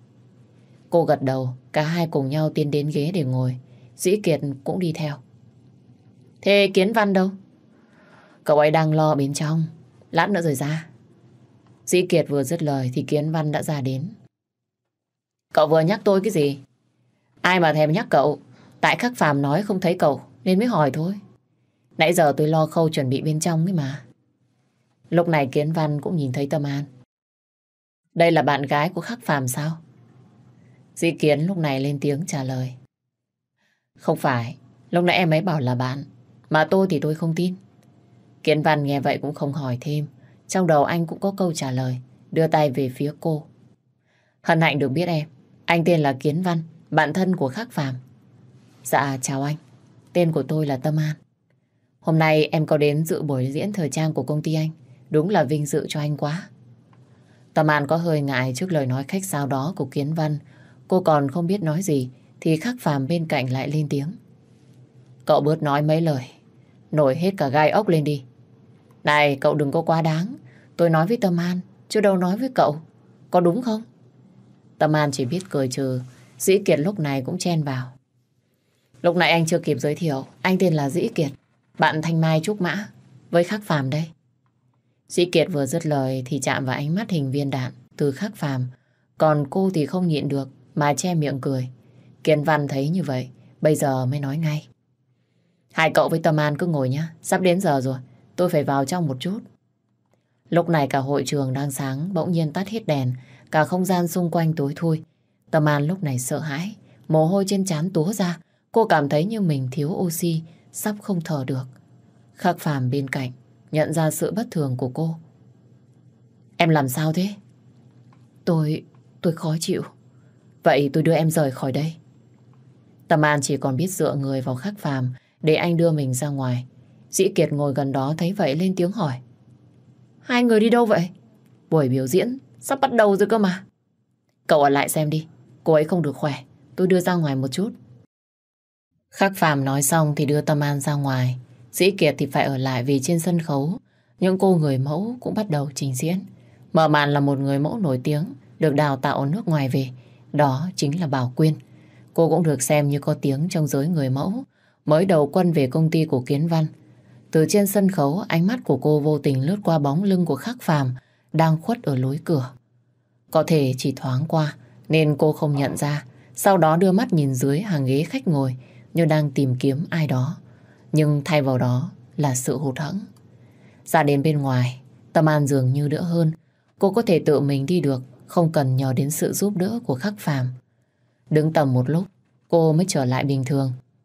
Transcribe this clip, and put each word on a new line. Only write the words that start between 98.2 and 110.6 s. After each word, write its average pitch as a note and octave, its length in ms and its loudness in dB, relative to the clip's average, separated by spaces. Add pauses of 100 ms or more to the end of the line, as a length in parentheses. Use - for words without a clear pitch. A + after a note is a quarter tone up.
tôi F3+ 140 0
phải D#3 140 0
vào C#3 220 0
trong F3 220 -2
một C3 120 -4
chút." F#3 200 -6 (1080)
Lúc E3+ 200 2
này D3+ 180 2
cả C#3 120 -2
hội C#3 260 -2
trường C3+ 280 -2
đang C#3 180 -4
sáng C#3 420 -6
bỗng E3+ 180 -2
nhiên D#3+ 220 0
tắt F#3 140 -6
hết A3 200 -8
đèn, C3 260 -2 (380)
cả D#3 120 2
không F3+ 220 0
gian F3 220 0
xung E3+ 240 -2
quanh E3 220 2
tối C#3+ 220 -2
thui. D#3+ 280 -2 (480)
Tâm D#3 140 4
An D3 220 2
lúc F#3+ 160 -4
này C3 160 -4
sợ C#3 200 -4
hãi, D#3+ 360 -8 (320)
mồ D#3 200 4
hôi G3 200 2
trên G3 180 0
trán E3 240 -2
túa F#3 240 0
ra, F3 260 -2 (320)
cô A3+ 140 4
cảm D3 240 2
thấy D3+ 160 2
như A3 160 -4
mình C#3+ 300 0
thiếu D3 180 -4
oxy, E3 520 -2 (300)